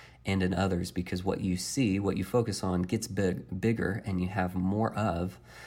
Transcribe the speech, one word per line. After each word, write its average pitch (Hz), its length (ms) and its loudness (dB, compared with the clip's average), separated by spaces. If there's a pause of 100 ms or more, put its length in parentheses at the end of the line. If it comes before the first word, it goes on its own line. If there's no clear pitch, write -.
(260)
and 98 180 2
in 92 100 2
others, 90 380 0
because 90 320 -4
what - 180 0
you 92 160 2
see, 98 420 2
what 95 180 2
you 92 60 0
focus 107 400 0
on 90 200 2
gets 113 240 -2
big, 95 520 -2
bigger 110 460 0
and 92 160 0
you 92 60 0
have 95 280 -2
more 98 380 0
of. 92 460 -2 (280)